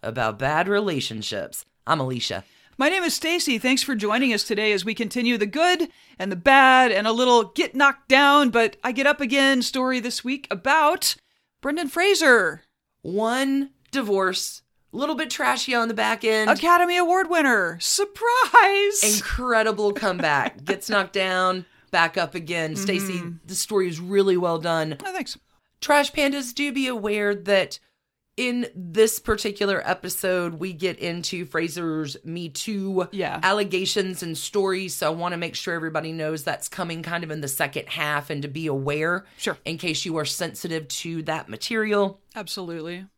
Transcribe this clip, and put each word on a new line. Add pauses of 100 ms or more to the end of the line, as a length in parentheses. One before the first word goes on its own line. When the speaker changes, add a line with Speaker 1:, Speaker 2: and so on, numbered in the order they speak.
Speaker 1:
about
bad
relationships. (200)
I'm
Alicia. (340)
Speaker 2:
My
name
is
Stacy.
Thanks
for
joining
us
today
as
we
continue
the
good (280)
and
the
bad
and
a
little
get
knocked
down,
but
I
get
up
again
story
this
week
about (460)
Brendan
Fraser. (400)
Speaker 1:
One (200)
divorce, (320)
a
little
bit
trashy
on
the
back
end.
Speaker 2:
Academy
Award
winner.
Surprise!
Speaker 1:
Incredible
comeback.
Speaker 2:
<laughs>
Speaker 1:
Gets
knocked
down, (240)
back
up
again.
Stacy,
Speaker 2:
Mm-hmm. (160)
Speaker 1:
the
story
is
really
well
done.
Speaker 2:
Oh,
thanks. (460)
Speaker 1:
Trash
Pandas,
do
be
aware
that (580)
in
this
particular
episode,
we
get
into
Fraser's
Me
Too
Speaker 2:
Yeah.
Speaker 1:
allegations
and
stories.
So
I
wanna
make
sure
everybody
knows
that's
coming
kind
of
in
the
second
half
and
to
be
aware (100)
Speaker 2:
Sure.
Speaker 1:
in
case
you
are
sensitive
to
that
material. (140)
Speaker 2:
Absolutely. (120)